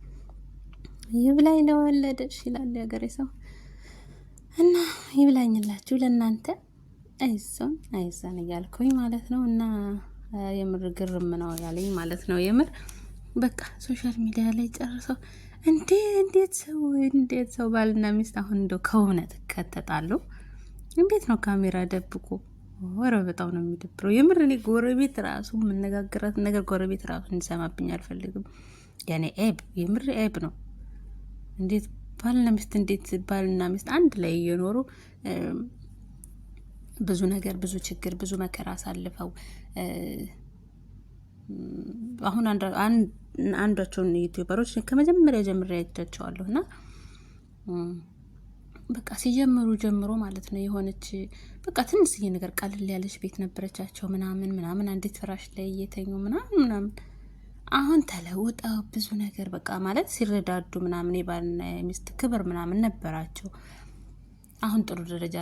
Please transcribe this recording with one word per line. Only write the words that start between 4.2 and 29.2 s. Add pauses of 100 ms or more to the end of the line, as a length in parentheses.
እና (380)
ይብላኝላችሁ
ለእናንተ። (760)
አይዞን፣ (180)
አይዞን
እያልኩኝ
ማለት
ነው።
እና (920)
የምር
ግርም
ነው
ያለኝ
ማለት
ነው።
የምር (680)
በቃ (180)
ሶሻል
ሚዲያ
ላይ
ጨርሰው (480)
እንዴ፣ (280)
እንዴት
ሰው፣ (280)
እንዴት
ሰው
ባልና
ሚስት
አሁን
እንደው
ከእውነት (160)
ከተጣሉ (840)
እንዴት
ነው
ካሜራ
ደብቆ? (640)
ኧረ
በጣም
ነው
የሚደብረው።
የምር
እኔ
ጎረቤት
ራሱ
የምነጋገራት
ነገር
ጎረቤት
ራሱ
እንዲሰማብኝ
አልፈልግም። (640)
ያኔ (140)